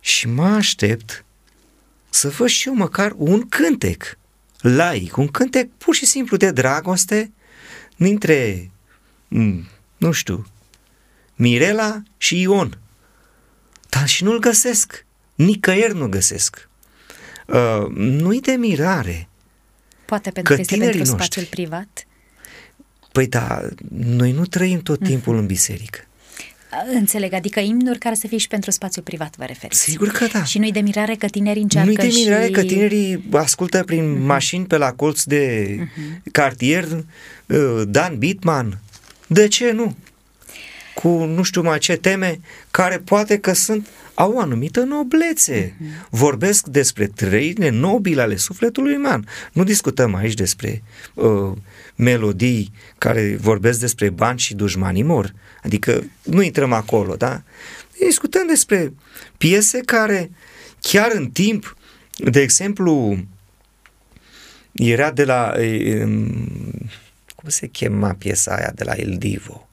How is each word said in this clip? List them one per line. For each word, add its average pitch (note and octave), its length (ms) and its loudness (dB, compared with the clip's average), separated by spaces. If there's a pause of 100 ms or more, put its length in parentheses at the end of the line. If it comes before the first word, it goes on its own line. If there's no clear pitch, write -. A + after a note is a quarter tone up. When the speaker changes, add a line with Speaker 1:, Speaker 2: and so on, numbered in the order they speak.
Speaker 1:
Și - 280 -2
mă B2+ 180 0
aștept A2+ 760 0 (840)
să - 180 0
văd A#3+ 200 0
și - 200 0
eu C4+ 60 -4
măcar G3+ 420 0
un G3 320 2
cântec - 680 -2 (420)
laic, B2 560 2
un C#3 120 0
cântec B3 400 0 (100)
pur - 160 0
și C4+ 120 0
simplu B3+ 300 0
de A3+ 140 4
dragoste F3+ 840 0 (640)
dintre, C#3+ 760 2 (580)
m, G2+ 400 0 (280)
nu E3 160 2
știu, - 340 -4 (880)
Mirela G#3 680 2 (140)
și - 240 0
Ion. F#3 380 2 (1080)
Dar C#3 200 0
și - 160 -2
nu-l A3+ 140 0
găsesc. A#3 680 0 (300)
Nicăieri F#3+ 600 2
nu C#3+ 140 -4
găsesc. - 600 -4 (800)
Uh, A2+ 480 2
nu-i D#3 460 0
de C4 120 0
mirare D#3 760 -2 (760)
Speaker 2:
Poate G3+ 260 -6
pentru F3+ 120 -8
Speaker 1:
că D3 120 2
Speaker 2:
că C#3 60 -2
este F#3 140 -4
Speaker 1:
tinerii A3 220 2
Speaker 2:
pentru C3 200 0
Speaker 1:
noștri F3 160 -2
Speaker 2:
spațiul F3+ 220 -8 (120)
privat? E3+ 400 -12 (1040)
Speaker 1:
Păi C3 160 2
da, B2 320 -4 (380)
noi B2 340 2
nu D3+ 140 0
trăim F#3 340 0
tot D3+ 200 -2
Speaker 2:
Mhm. F#3+ 80 0
Speaker 1:
timpul A#2+ 280 0
în G#2+ 100 0
biserică. G2 580 -4 (920)
Speaker 2:
Înțeleg, G3+ 380 0
adică F#3 280 -2
imnuri A#3+ 380 0
care A3+ 160 -4
să A3 120 -4
fie A3 120 -4
și G#3+ 100 -2
pentru G#3 220 -4
spațiul F#3 340 -6
privat, D#3 320 -10
vă C3+ 80 -12
referiți. - 360 -4
Speaker 1:
Sigur D#3+ 280 0
că A3+ 240 0
da. G3+ 120 0
Speaker 2:
Și C#3+ 140 -2
nu-i G#3+ 140 2
de G#3+ 80 0
mirare G#3 340 0
că G#3+ 140 -4
tinerii G#3 340 0
încearcă F3 260 4
Speaker 1:
Nu-i G#3+ 80 4
de A#3+ 180 2
mirare G#3+ 320 4
Speaker 2:
și F#3+ 40 0
Speaker 1:
că F#3+ 140 2
tinerii G3 680 0
ascultă F3 520 0
prin D#3+ 280 0
Speaker 2:
Mhm. C3+ 100 -2
Speaker 1:
mașini C#3+ 440 0
pe E3 100 0
la C#3 160 0
colț C#3+ 300 -2
de B2 560 0
Speaker 2:
Mhm. D#3 440 -10 (100)
Speaker 1:
cartier, C#3+ 520 2 (640)
uh, B2+ 400 2
Dan C#3 320 0
Bitman. C#3 600 -2 (460)
De G#3 220 6
ce A#3+ 240 0
nu? A3 240 -2 (960)
Cu - 140 0 (160)
nu D#3+ 180 0
știu F3+ 200 0
mai D#3+ 160 2
ce E3+ 180 0
teme, F#3 440 -2 (300)
care F#3 280 0
poate G#3 400 2
că F#3+ 140 0
sunt, G#3+ 340 0 (280)
au G3 180 2
o B3 80 0
anumită C#3+ 400 -2
noblețe. D4 960 0
Speaker 2:
Mhm. D#3 120 -10 (200)
Speaker 1:
Vorbesc C#3+ 560 2
despre C3 400 0
trăirile B2+ 640 0
nobile D#3+ 540 2
ale G#2+ 140 0
sufletului A#3 580 -2
uman. C4+ 340 -2 (240)
Nu E3+ 120 2
discutăm C3+ 500 0
aici G#2+ 200 -2
despre, G#2+ 480 -4 (320)
uh, G2+ 380 2 (420)
melodii A2 800 0 (260)
care G#2+ 420 0
vorbesc A2 400 2
despre A2 300 0
bani A2 280 0
și G#2+ 160 -4
dușmanii F#2+ 480 0
mor. C3+ 320 0 (280)
Adică - 420 0 (180)
nu F3+ 200 2
intrăm C#3+ 300 2
acolo, G#2+ 440 0
da? B2+ 260 -4 (640)
Discutăm F#4 400 0
despre G3 460 0 (440)
piese G3+ 440 4
care, G#3+ 500 0 (500)
chiar G#3+ 340 2
în D#3 160 -2
timp, G3+ 460 -2 (400)
de B2 240 4
exemplu, D3+ 800 2 (1500)
era A#2+ 380 2
de C#3 140 2
la, B2 340 2
e, A2+ 300 0
em, G#2+ 600 -2 (840)
cum - 140 -18
se - 180 -6
chema G2+ 460 -2
piesa G2 420 -2
aia - 200 -4
de - 100 -6
la - 100 -4
Il - 240 -6
Divo? - 540 -8